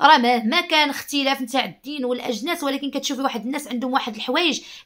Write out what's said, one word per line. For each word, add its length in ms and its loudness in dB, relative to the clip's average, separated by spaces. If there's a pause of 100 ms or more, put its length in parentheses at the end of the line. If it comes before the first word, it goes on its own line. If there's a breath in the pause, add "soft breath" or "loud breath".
راه 180 8
مهما 420 4
كان 300 2
اختلاف 500 -2
نتاع 240 -2
الدين 400 -8
والاجناس، 580 -2
ولكن 280 -2
كتشوفي 320 -4
واحد 240 -2
الناس 220 -6
عندهم 240 -4
واحد 220 -2
الحوايج 460 0 (260 loud breath)